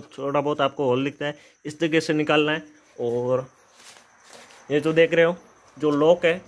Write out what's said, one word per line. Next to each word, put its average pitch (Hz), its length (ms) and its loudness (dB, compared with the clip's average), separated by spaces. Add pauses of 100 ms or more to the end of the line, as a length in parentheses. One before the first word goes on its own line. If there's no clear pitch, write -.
छोटा 139 340 -4
बहुत 147 200 -4
आपको 139 240 -2
होल 127 180 0
दिखता 143 220 -8
है 147 100 -8 (300)
इस 147 140 -12
जगह 160 220 0
से 160 140 -2
निकालना 151 360 0
है। 156 120 -4 (360)
और 123 480 -2 (1200)
ये 143 100 0
जो 156 140 0
देख 165 200 4
रहे 165 120 4
हो 175 100 0 (420)
जो 151 160 0
लॉक 156 320 4
है, 175 220 0